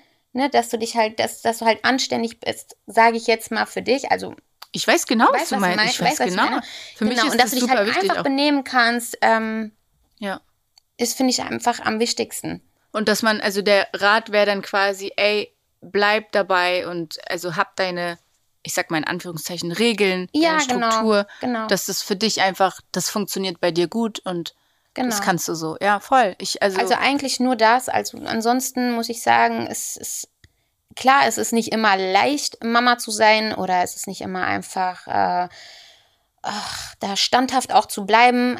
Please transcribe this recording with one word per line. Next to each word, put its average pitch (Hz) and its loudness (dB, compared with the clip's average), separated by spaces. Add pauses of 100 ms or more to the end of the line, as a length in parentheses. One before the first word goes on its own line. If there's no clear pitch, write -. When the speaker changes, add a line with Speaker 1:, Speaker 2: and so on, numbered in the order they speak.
(340)
Speaker 1:
ne, 277 0
dass 240 0
du 240 -4
dich 226 -6
halt, 220 0
dass, - -4
dass 226 -2
du 226 -6
halt 220 2
anständig 240 -2
bist, - -10 (100)
sag 226 4
ich 226 -6
jetzt 226 0
mal 214 -2
für - -6
dich, 226 0
also 185 -2 (360)
Speaker 2:
Ich - -6
weiß 330 2
genau, 247 4
Speaker 1:
weißt, - 4
Speaker 2:
was - 0
du 269 -2
Speaker 1:
was 269 0
ich 190 2
Speaker 2:
meinst. 175 0
Speaker 1:
mein-, 220 2
Speaker 2:
Ich - -2
Speaker 1:
weißt, 240 2
Speaker 2:
weiß 311 -2
Speaker 1:
was 254 0
ich 180 -2
Speaker 2:
genau. 214 2
Speaker 1:
meine? 247 -2 (340)
Speaker 2:
Für 214 -2
mich 240 0
Speaker 1:
Genau, 233 2
Speaker 2:
ist - 0
Speaker 1:
und 240 0
dass 247 6
Speaker 2:
das - -2
Speaker 1:
du 247 -2
dich 247 0
Speaker 2:
super 247 2
Speaker 1:
halt 202 2
Speaker 2:
wichtig 370 2
Speaker 1:
einfach 339 -2
Speaker 2:
auch. - 0
Speaker 1:
benehmen 277 2
kannst, 240 0
ähm, 220 0 (480)
Speaker 2:
Ja. 196 -8 (560)
Speaker 1:
ist, 240 -2
finde 262 2
ich, 240 -2
einfach 233 -4
am 214 -2
wichtigsten. 220 -4 (300)
Speaker 2:
Und 214 -4
dass 214 2
man, 220 0
also 202 -2
der 196 4
Rat 208 2
wäre 208 4
dann 202 0
quasi, 196 -2
„Ey, 208 0 (280)
bleib 208 0
dabei 180 0
und 170 -8 (120)
also 175 -6
hab 196 -4
deine, 175 -4 (460)
ich - -10
sag - -4
mal 165 0
in 151 -2
Anführungszeichen, 170 -8
Regeln, 190 0
Speaker 1:
Ja, 320 2
Speaker 2:
deine - 2
Speaker 1:
genau, 240 0
Speaker 2:
Struktur, 220 2 (120)
Speaker 1:
genau. 233 -4
Speaker 2:
dass 196 0
das - -6
für - -4
dich 202 0
einfach, 190 0 (100)
das - -2
funktioniert 190 -4
bei 175 2
dir 170 2
gut 226 -2
und 175 -8 (400)
Speaker 1:
Genau. 254 -2
Speaker 2:
das 208 -2
kannst 190 0
du 175 -4
so.“ 160 -6
Ja, 202 2
voll. 233 2
Ich, - -6
also 190 2
Speaker 1:
Also 226 2
eigentlich 277 0
nur 254 2
das. 226 4
Also - -4
ansonsten 247 0
muss 233 -4
ich 233 -8
sagen, 233 2
es - -8
ist, - -12 (680)
klar, 269 4
es 220 -2
ist 220 -2
nicht 226 0
immer 220 2
leicht, 202 0
Mama 240 2
zu 240 -8
sein 214 4
oder 185 0
es - -6
ist - -12
nicht 190 -10
immer 185 -6
einfach, 185 -4
äh, 180 0 (920)
ach, - -10
da 202 -6
standhaft 254 0
auch 208 4
zu 208 -8
bleiben, 247 4